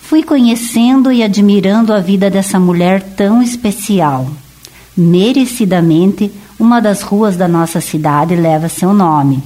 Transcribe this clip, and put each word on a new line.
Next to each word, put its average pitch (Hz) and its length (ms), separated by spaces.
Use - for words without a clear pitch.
fui 311 220
conhecendo 247 880
e 233 140
admirando 202 680
a 214 60
vida 190 320
dessa 190 300
mulher 180 420
tão 214 260
especial. 190 880
Merecidamente, 185 1300
uma 233 220
das 208 240
ruas 202 340
da 175 120
nossa 165 320
cidade 156 560
leva 165 320
seu 185 260
nome. 147 520